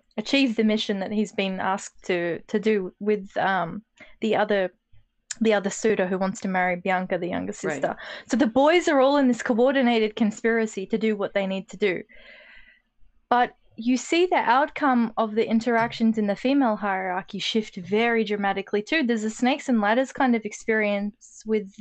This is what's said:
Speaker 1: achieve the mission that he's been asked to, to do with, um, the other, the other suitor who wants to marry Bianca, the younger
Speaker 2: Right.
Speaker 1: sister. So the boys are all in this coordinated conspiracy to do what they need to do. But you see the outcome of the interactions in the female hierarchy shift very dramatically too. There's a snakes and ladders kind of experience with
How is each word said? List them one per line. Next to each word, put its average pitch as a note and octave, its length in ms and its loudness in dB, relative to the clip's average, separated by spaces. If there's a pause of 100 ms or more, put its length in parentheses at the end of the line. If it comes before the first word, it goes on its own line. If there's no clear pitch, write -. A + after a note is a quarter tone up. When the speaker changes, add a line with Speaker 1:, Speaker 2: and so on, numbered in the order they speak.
(180)
Speaker 1:
achieve C4 380 2
the A3+ 80 0
mission G#3+ 360 0
that F#3+ 120 -6
he's G#3 200 -2
been F#3+ 280 -4
asked F#3+ 460 -4
to, E3+ 420 -2
to G#3+ 120 -2
do G3+ 400 0
with, G3+ 380 -2
um, F#3 460 -2 (360)
the G#3 160 0
other, G3 380 0 (680)
the A3 140 4
other G3+ 160 2
suitor G3+ 360 0
who F#3 120 -2
wants F#3+ 240 -4
to G3 80 -4
marry F3+ 260 0
Bianca, F#3 420 -2
the F3 120 -4
younger F3+ 240 -6 (100)
Speaker 2:
Right. D#3 120 -2
Speaker 1:
sister. - 200 -4 (320)
So - 80 -2
the A#3+ 120 4
boys D4+ 420 4
are C#4+ 100 4
all C#4 180 6
in C#4 120 4
this A#3 120 2
coordinated A#3+ 760 2
conspiracy A3 680 0
to A3+ 100 -2
do A3 180 0
what G3 180 -4
they G3 140 0
need F#3+ 220 -6
to F#3 80 -16
do. F#3+ 260 0 (1300)
But B3 240 0 (240)
you A#3+ 180 0
see E4+ 300 0
the F4+ 100 0
outcome C4 840 0
of G#3+ 160 -2
the A3 140 0
interactions A3+ 720 0
in G#3 100 0
the G3+ 80 -2
female B3+ 400 0
hierarchy F#3+ 640 -6
shift - 380 -4
very A3 480 0
dramatically G3+ 580 -2
too. D#4+ 200 0
There's A3+ 200 0
a A3 60 -2
snakes B3+ 400 -2
and A#3 100 2
ladders A3+ 320 2
kind B3+ 240 2
of A3 80 -2
experience G#3 1040 -4
with G#3+ 360 -2